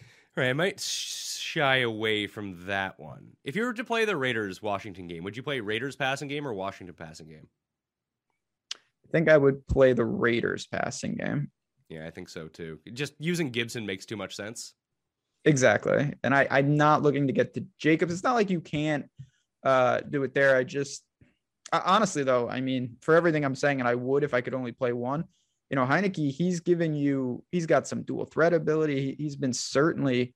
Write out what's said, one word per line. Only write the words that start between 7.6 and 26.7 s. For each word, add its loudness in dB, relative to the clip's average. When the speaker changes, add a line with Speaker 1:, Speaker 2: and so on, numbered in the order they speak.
Speaker 2:
I -18
think 2
I 8
would 4
play 6
the 2
Raiders -2
passing -6
game. -4
Speaker 1:
Yeah, -12
I -12
think -16
so -14
too. -14
Just -8
using -2
Gibson -4
makes -8
too -8
much -10
sense. -12
Speaker 2:
Exactly. 4
And 2
I, 4
I'm 4
not 6
looking 2
to 0
get 0
to -8
Jacobs. 2
It's -8
not 2
like 2
you 0
can't, -2
uh, 4
do -4
it -6
there. 6
I 2
just, -8
I, 0
honestly, 2
though, 2
I -4
mean, -4
for 4
everything 4
I'm 0
saying, 0
and 2
I 2
would 0
if -4
I 2
could -6
only -6
play -2
one, -4
you -4
know, 2
Heinicke, 0
he's -2
given 2